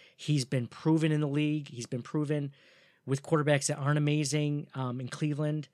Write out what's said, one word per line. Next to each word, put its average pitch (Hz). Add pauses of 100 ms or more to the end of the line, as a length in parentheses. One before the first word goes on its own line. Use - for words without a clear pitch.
(160)
He's 147
been 123
proven 160
in 151
the 151
league. 151
He's 117
been 120
proven 147 (540)
with 139
quarterbacks 147
that 147
aren't 147
amazing, 147
um, 127
in 123
Cleveland. 151